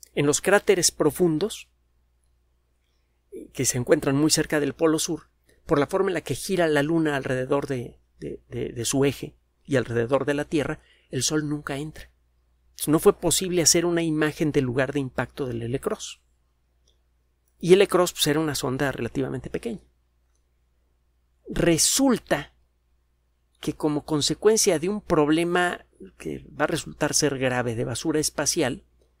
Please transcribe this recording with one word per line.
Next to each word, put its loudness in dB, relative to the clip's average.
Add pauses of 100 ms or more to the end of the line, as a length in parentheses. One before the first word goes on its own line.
(140)
En 0
los 2
cráteres 4
profundos, 0 (1900)
que -4
se 0
encuentran 2
muy 4
cerca 0
del -2
polo 2
sur, -6 (360)
por 0
la 2
forma 0
en -2
la -4
que -6
gira 0
la 2
Luna 0
alrededor -2
de, -8 (200)
de, -10
de, -8
de -8
su 0
eje -2 (300)
y -2
alrededor 0
de -2
la -4
Tierra, -2 (300)
el -4
sol -2
nunca -6
entra. -12 (800)
No 4
fue 6
posible 0
hacer 4
una 0
imagen 0
del 2
lugar -2
de -2
impacto -6
del -6
L -4
cross. -8 (1400)
Y 4
L 8
cross, 2
pues, -2
era 2
una -2
sonda -2
relativamente -6
pequeña. -8 (1700)
Resulta 2 (1080)
que -4
como -2
consecuencia 2
de -4
un -4
problema 2 (340)
que -10 (140)
va 2
a 2
resultar -4
ser 0
grave 0
de -4
basura -2
espacial, -2 (380)